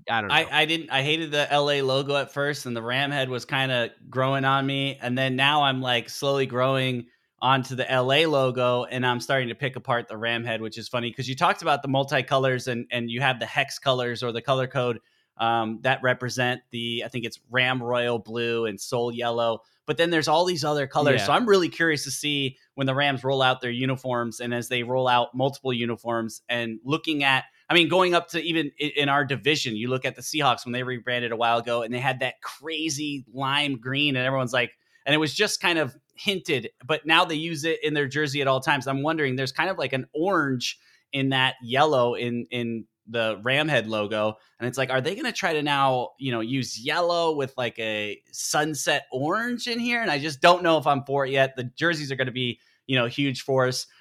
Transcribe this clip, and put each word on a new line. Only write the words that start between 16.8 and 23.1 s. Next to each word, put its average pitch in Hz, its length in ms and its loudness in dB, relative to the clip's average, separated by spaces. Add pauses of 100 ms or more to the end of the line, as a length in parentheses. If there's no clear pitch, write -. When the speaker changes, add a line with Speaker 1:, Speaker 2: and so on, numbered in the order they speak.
Speaker 2:
I 117 40 -6
think 117 160 -6
it's 113 240 -10
Ram 127 340 2
Royal 120 360 0
Blue 117 480 -2
and 101 120 -4
Soul 120 320 -2
Yellow, 117 500 0 (260)
but 151 100 -2
then 170 140 2
there's 156 180 2
all 160 160 4
these 175 200 -2
other 147 220 0
colors. 139 360 2
Speaker 1:
Yeah. 98 40 0
Speaker 2:
So 101 60 2
I'm 208 160 4
really 185 220 4
curious 160 340 0
to 139 60 -8
see 139 480 -4 (160)
when 135 120 -2
the 135 80 2
Rams 135 300 0